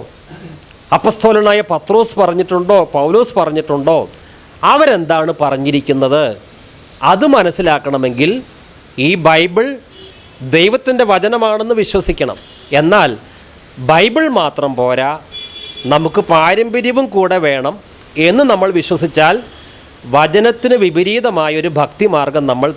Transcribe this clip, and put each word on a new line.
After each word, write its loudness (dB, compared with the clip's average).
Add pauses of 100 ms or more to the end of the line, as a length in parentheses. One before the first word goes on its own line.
(920)
അപ്പസ്തോലനായ 2 (120)
പത്രോസ് 0
പറഞ്ഞിട്ടുണ്ടോ? 0 (160)
പൗലോസ് 0
പറഞ്ഞിട്ടുണ്ടോ? 0 (680)
അവരെന്താണ് 2
പറഞ്ഞിരിക്കുന്നത്? -2 (640)
അത് 2
മനസ്സിലാക്കണമെങ്കിൽ 0 (680)
ഈ 0
ബൈബിൾ 0 (800)
ദൈവത്തിൻ്റെ 2
വചനമാണെന്ന് 0
വിശ്വസിക്കണം. -2 (360)
എന്നാൽ 2 (640)
ബൈബിൾ 2 (140)
മാത്രം -2
പോരാ, 0 (760)
നമുക്ക് 0
പാരമ്പര്യവും 0
കൂടെ 0
വേണം -2 (420)
എന്ന് 2
നമ്മൾ 2
വിശ്വസിച്ചാൽ 0 (680)
വചനത്തിന് 2
വിപരീതമായൊരു 0
ഭക്തിമാർഗം -2
നമ്മൾ 0